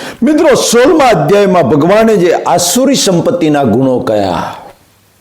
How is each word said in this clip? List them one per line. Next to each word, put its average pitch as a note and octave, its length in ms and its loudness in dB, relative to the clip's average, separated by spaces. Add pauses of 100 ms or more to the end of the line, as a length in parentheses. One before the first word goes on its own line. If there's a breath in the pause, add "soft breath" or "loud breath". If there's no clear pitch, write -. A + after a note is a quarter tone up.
(220 loud breath)
મિત્રો, D4+ 320 2
સોળમા C4+ 500 2
અધ્યાયમાં F#3 640 2
ભગવાને G3+ 480 2
જે F3 180 2
આસુરી A#3+ 600 0
સંપત્તિના D#3+ 680 0
ગુણો B2 360 0
કયા, F#2+ 560 -4 (680)